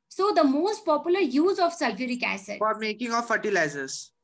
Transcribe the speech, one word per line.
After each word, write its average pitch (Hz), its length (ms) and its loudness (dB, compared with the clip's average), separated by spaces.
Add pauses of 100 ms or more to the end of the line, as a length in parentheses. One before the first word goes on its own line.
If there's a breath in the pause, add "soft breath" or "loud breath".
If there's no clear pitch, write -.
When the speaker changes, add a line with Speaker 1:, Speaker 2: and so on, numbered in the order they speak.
Speaker 1:
So 403 240 0
the 320 120 6
most 330 400 0
popular 339 360 2
use 330 380 2
of 339 160 2
sulfuric 247 480 -4
acid. 196 360 -6
Speaker 2:
For 214 200 0
making 220 360 -4
of 233 120 0
fertilizers. 165 840 -2 (120)